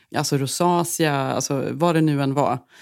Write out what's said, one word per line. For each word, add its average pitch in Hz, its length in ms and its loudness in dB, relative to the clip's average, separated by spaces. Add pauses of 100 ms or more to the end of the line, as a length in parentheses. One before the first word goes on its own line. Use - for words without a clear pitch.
(160)
alltså, 147 220 0
rosacea, 165 760 0
alltså, 135 560 -2
vad 156 240 0
det 160 60 4
nu 147 220 2
än 135 120 -2
var, 131 240 0 (240)